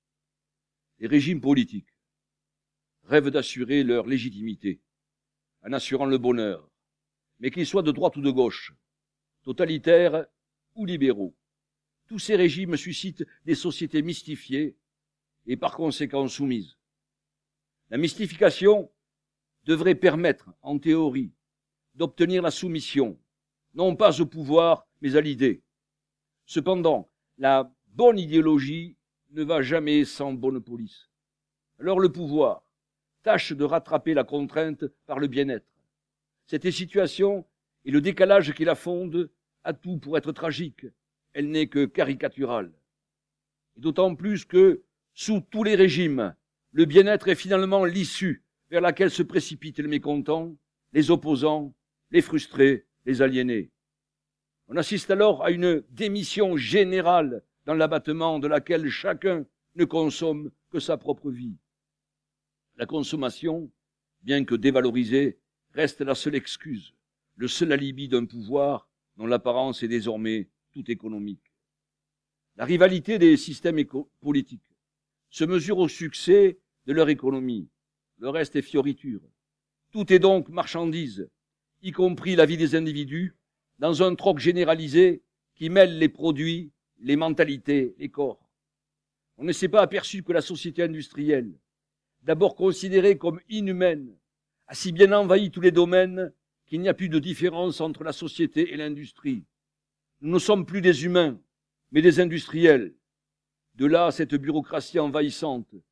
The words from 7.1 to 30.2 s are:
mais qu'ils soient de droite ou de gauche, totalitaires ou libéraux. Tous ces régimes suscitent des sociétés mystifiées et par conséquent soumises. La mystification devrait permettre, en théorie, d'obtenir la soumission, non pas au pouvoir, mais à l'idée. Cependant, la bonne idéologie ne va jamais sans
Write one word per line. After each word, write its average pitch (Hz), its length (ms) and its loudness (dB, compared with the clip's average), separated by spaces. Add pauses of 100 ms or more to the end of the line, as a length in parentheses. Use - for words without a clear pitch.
mais 131 120 -6
qu'ils 170 160 -6
soient 190 160 -2
de 151 100 0
droite 143 240 0
ou 147 40 -8
de 139 100 0
gauche, 123 440 -2 (680)
totalitaires 160 840 2 (480)
ou 220 120 -8
libéraux. 127 480 -2 (720)
Tous 220 120 -14
ces 214 180 -2
régimes 170 400 0
suscitent - 500 -10 (180)
des 156 100 -2
sociétés 156 480 -4
mystifiées 151 760 -8 (680)
et 123 100 -4
par - 200 -6
conséquent 139 520 -4
soumises. 123 480 -6 (1120)
La 117 80 -6
mystification 185 920 2 (720)
devrait 160 300 2
permettre, 160 560 0 (120)
en 143 160 -6
théorie, 151 540 0 (640)
d'obtenir 170 480 0
la 165 80 0
soumission, 143 680 -4 (560)
non 175 200 0
pas 190 260 4
au 160 60 2
pouvoir, 160 600 2 (140)
mais 135 140 -4
à 151 60 8
l'idée. 135 420 0 (840)
Cependant, 165 640 0 (280)
la 135 340 2 (160)
bonne 233 300 4
idéologie 156 760 0 (340)
ne 151 140 -6
va 151 180 0
jamais 147 420 2
sans 139 280 -8